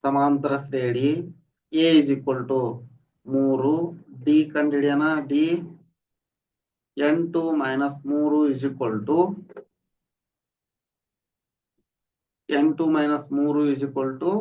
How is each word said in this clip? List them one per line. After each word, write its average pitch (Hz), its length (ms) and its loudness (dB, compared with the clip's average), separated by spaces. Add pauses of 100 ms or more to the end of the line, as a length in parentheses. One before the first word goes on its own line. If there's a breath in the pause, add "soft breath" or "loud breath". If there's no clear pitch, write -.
ಸಮಾಂತರ 139 480 0 (140)
ಶ್ರೇಣಿ 127 440 -2 (720)
A 165 40 6 (100)
is 143 160 4
equal 131 260 -4 (100)
to 131 100 2 (760)
ಮೂರು, 135 400 2 (500)
D 151 140 6 (160)
ಕಂಡು 147 240 0
ಹಿಡಿಯೋಣ. 143 260 2 (280)
D - 20 -2 (1800)
ಎಂಟು 170 320 0 (200)
ಮೈನಸ್ 135 380 -2 (120)
ಮೂರು 147 280 2 (140)
is 127 160 -8
equal 110 260 -4 (140)
to, 160 80 2 (3250)
ಎಂಟು 151 380 2 (120)
ಮೈನಸ್ 147 320 -2 (100)
ಮೂರು 147 220 0 (120)
is 135 160 -6
equal 135 220 -4 (120)
to 180 160 0